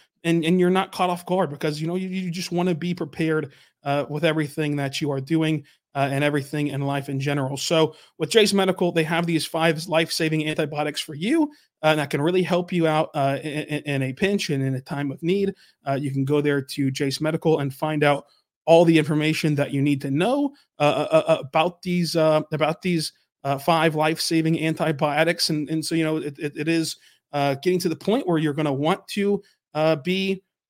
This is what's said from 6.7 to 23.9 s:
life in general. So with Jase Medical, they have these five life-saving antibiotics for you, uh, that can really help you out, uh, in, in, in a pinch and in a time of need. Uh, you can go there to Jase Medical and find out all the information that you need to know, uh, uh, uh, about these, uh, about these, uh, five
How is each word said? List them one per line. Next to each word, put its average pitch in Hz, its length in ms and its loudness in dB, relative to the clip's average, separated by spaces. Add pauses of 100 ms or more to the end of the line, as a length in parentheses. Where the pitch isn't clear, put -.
life 139 260 -4
in 135 120 -4
general. 139 360 -2
So 160 380 2 (240)
with 156 120 -4
Jase 214 220 6
Medical, 190 400 2
they 165 120 2
have 170 220 0
these 160 200 0
five 165 400 0
life-saving 160 600 0
antibiotics 151 540 -4
for 156 140 -10
you, 294 360 0 (320)
uh, 156 120 4
that 147 160 -2
can 143 100 0
really 180 220 2
help 175 300 -2
you 165 140 2
out, 156 280 0
uh, 139 280 0
in, 147 200 -6
in, 147 220 -6
in 139 180 -2
a 131 100 -4
pinch 196 380 -2
and 135 120 -2
in 135 120 -2
a 127 60 -6
time 143 300 -6
of 135 120 -12
need. 196 320 -2 (320)
Uh, 139 80 -2
you 135 160 -4
can 135 140 -2
go 147 160 2
there 143 200 0
to 135 300 -4
Jase 135 300 -4
Medical 156 400 0
and 139 120 -4
find 156 320 -2
out 147 220 2 (380)
all 165 200 8
the 165 120 8
information 151 600 2
that 143 160 0
you 139 100 2
need 143 180 2
to 143 80 -6
know, 254 460 0 (240)
uh, 147 320 2
uh, 160 160 4
uh, 160 140 4
about 160 420 -2
these, 175 320 -2
uh, 156 280 4 (100)
about 156 280 0
these, 170 320 -2 (300)
uh, 139 160 -2
five 160 380 2